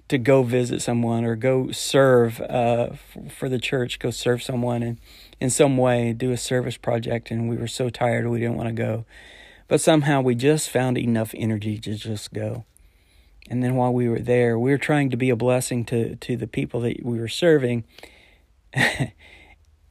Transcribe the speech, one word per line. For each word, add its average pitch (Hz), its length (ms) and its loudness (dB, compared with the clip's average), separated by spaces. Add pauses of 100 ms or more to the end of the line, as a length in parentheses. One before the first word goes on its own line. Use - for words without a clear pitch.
to 147 100 -2
go 135 280 4
visit 123 360 0
someone 117 440 0
or 117 100 0
go 131 380 0
serve, 123 680 4
uh, 120 520 0
f-, - 400 -18
for 139 160 -6
the 127 100 -2
church, 123 400 -4
go 127 120 -4
serve 120 340 -2
someone 120 400 -2
in, 117 160 -6 (400)
in 135 100 0
some 139 260 4
way, 120 360 2
do 127 180 -2
a 123 60 0
service 123 400 -2
project, 117 560 -4
and 117 160 -2
we 117 80 -2
were 120 100 -6
so 123 240 -4
tired 117 380 -2
we 117 100 -2
didn't 117 160 -2
wanna 117 180 -4
go. 113 320 -4 (600)
But 147 140 2
somehow 147 400 4
we 127 160 2
just 147 340 2
found 127 260 0
enough 113 380 0
energy 107 440 -2
to 107 180 -6
just 107 360 -10
go. 110 320 -6 (840)
And 123 140 -2
then 127 140 0
while 123 160 2
we 123 160 2
were 113 100 0
there, 120 400 2
we 123 120 2
were 139 80 2
trying 143 320 2
to 123 60 -4
be 127 140 2
a 117 60 2
blessing 123 500 0
to, 117 300 -2
to 123 200 -6
the 120 100 -6
people 123 340 -4
that - 240 -4
we 120 140 -4
were 113 100 -6
serving. 127 600 2
<laughs> - 1200 -6 (800)